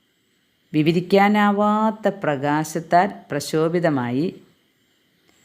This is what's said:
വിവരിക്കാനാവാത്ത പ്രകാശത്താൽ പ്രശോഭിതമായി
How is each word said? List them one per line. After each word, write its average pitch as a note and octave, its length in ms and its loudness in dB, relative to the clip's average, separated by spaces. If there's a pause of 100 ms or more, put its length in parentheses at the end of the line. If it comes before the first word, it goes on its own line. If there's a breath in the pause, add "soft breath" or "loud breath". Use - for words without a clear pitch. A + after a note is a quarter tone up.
(720)
വിവരിക്കാനാവാത്ത G3+ 1500 2
പ്രകാശത്താൽ D#3 840 0 (220)
പ്രശോഭിതമായി D#3 1040 -2 (1080)